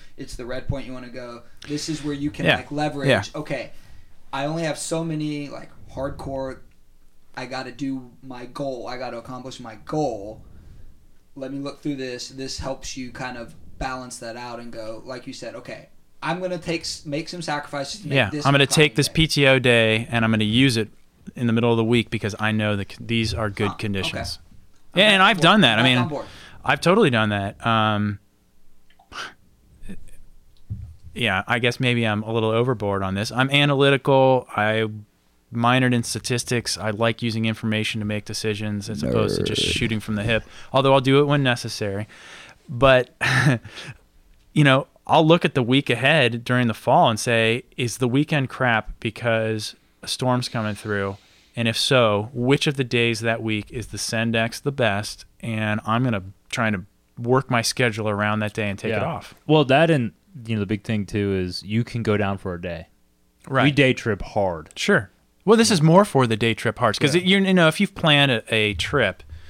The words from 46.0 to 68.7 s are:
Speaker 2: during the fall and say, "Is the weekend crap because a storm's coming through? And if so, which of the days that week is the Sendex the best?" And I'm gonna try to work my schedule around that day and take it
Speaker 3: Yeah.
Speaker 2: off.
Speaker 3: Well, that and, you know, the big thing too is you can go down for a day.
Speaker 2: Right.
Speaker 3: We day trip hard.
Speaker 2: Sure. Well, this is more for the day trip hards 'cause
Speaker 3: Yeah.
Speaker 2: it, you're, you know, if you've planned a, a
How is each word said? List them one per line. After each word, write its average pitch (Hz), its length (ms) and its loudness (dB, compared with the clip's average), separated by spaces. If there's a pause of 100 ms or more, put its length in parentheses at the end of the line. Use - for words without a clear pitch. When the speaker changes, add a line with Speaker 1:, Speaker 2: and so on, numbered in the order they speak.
Speaker 2:
during 123 240 2
the 110 60 0
fall 143 360 4
and 107 80 -2
say, 113 460 2 (120)
"Is 120 220 -4
the 131 80 0
weekend 139 420 0
crap 117 520 0
because 110 760 -2 (300)
a - 40 -16
storm's 123 400 -2
coming 107 280 -4
through? 101 400 -4 (400)
And 117 100 -2
if 113 100 -2
so, 110 560 2
which 131 360 0
of 143 80 -2
the 139 80 0
days 117 360 0
that 117 220 -2
week 107 300 -4
is 113 160 -10
the 104 100 -10
Sendex 113 640 -2
the 143 80 -4
best?" 110 540 -2 (160)
And 110 440 -2
I'm 113 200 0
gonna 113 180 0 (280)
try 113 200 0
to 95 120 -2 (360)
work 123 320 2
my 123 120 2
schedule 110 460 0
around 104 300 0
that 107 140 -2
day 104 180 -4
and 95 80 -6
take 113 140 -4
it 107 60 0
Speaker 3:
Yeah. 98 60 -2
Speaker 2:
off. 127 300 -8 (140)
Speaker 3:
Well, 151 160 6
that 143 260 6
and, 131 220 2 (340)
you 113 80 -2
know, 107 60 0
the 101 60 -2
big 104 180 -2
thing 104 220 -2
too 101 280 0
is 90 300 -4
you 107 180 0
can 117 220 -4
go 104 120 2
down 98 220 0
for 92 160 -8
a 87 60 -10
day. 87 260 -8 (600)
Speaker 2:
Right. 131 160 2
Speaker 3:
We 147 80 4
day 131 220 4
trip 107 280 -4
hard. 90 540 -4
Speaker 2:
Sure. 165 340 0 (340)
Well, 214 120 6
this 226 140 4
is 180 120 2
more 165 220 8
for 135 240 2
the 110 80 0
day 113 180 2
trip - 240 -4
hards 110 220 2
'cause 143 160 2
Speaker 3:
Yeah. 180 60 2
Speaker 2:
it, 180 40 -2
you're, 196 140 6
you 190 140 4
know, 175 120 6
if 156 140 2
you've 196 160 -2
planned 143 340 4
a, 113 240 -2
a 104 200 2